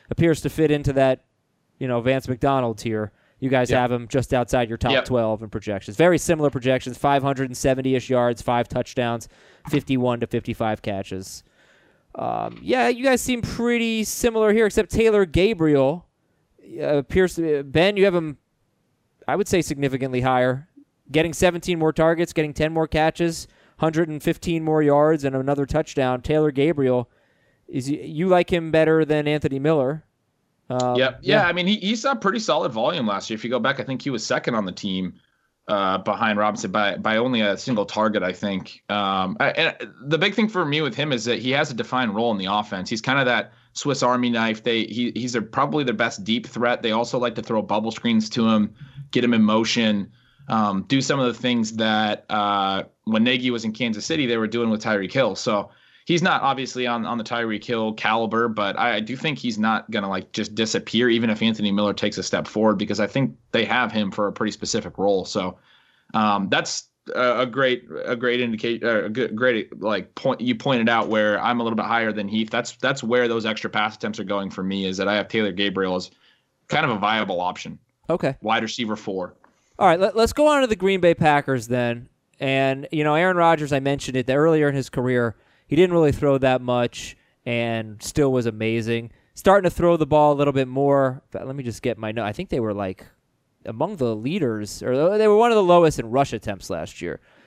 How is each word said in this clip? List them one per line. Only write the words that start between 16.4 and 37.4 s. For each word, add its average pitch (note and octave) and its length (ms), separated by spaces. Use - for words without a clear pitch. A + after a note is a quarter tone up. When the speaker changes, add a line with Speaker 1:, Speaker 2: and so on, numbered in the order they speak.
Speaker 1:
uh, D3 60
appears D3+ 500
to E3+ 60
be, D3+ 220
Ben, D#3+ 340
you F#3+ 80
have F#3+ 100
him, D#3 220
I C3 80
would G3 120
say, F#3 140
significantly C3 600
higher. B2+ 480
Getting D#3 220
seventeen F3 460
more D#3 120
targets, E3 400
getting D3+ 220
ten D#3 180
more D#3+ 160
catches, D#3+ 600
hundred D#3+ 280
and D3+ 160
fifteen E3 400
more D#3 180
yards, D3 440
and C#3 100
another C#3 300
touchdown. C3 560
Taylor D3+ 300
Gabriel, C3 580
is C3 220
y-, D3 140
you D#3+ 260
like F3+ 240
him E3 180
better D#3+ 320
than D3+ 240
Anthony C#3+ 320
Miller? D3 460
Um, B2 260
Speaker 2:
Yep. B2+ 260
Yeah, G3+ 200
Speaker 1:
yeah. F3 60
Speaker 2:
I E3+ 40
mean, F3 160
he, G#3 80
he G3 200
saw C4+ 200
pretty A3 240
solid E3+ 320
volume C3 340
last G2 240
year. A2 60
If G#2+ 80
you A#2 60
go B2 100
back, C3 220
I - 20
think C3 180
he - 80
was A#2 160
second B2 300
on G#2+ 80
the F#2 80
team, F#2 480
uh, G2 300
behind G#2 420
Robinson G#2+ 320
by, G2+ 240
by A2 220
only A#2+ 240